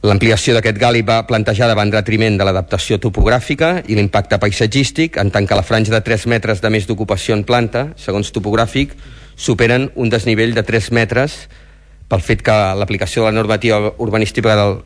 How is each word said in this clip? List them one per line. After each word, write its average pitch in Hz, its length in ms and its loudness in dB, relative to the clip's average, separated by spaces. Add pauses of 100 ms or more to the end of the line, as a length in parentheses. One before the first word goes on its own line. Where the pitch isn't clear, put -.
L'ampliació 107 480 2
d'aquest 107 240 2
gali 120 240 2
va 113 240 0
plantejar 110 420 0
davant 104 220 2
detriment 107 480 0
de 98 80 0
l'adaptació 95 560 -2
topogràfica 135 880 0
i 110 80 0
l'impacte 101 400 0
paisatgístic, 117 800 0
en 98 160 0
tant 101 160 0
que 101 80 2
la 92 80 0
franja 110 300 0
de 107 100 0
tres 110 240 -2
metres 113 320 0
de 113 80 0
més 104 160 0
d'ocupació 104 480 -2
en 107 100 0
planta, 120 440 0 (100)
segons 101 380 -4
topogràfic, 113 580 -2 (420)
superen 123 600 0
un 120 180 0
desnivell 113 400 0
de 113 100 0
tres 107 300 -2
metres 120 540 -2 (600)
pel 95 140 0
fet - 240 -2
que 110 100 4 (220)
l'aplicació 101 480 -2
de 110 60 2
la 110 100 0
normativa 107 560 0
urbanística 110 580 0
del 101 300 0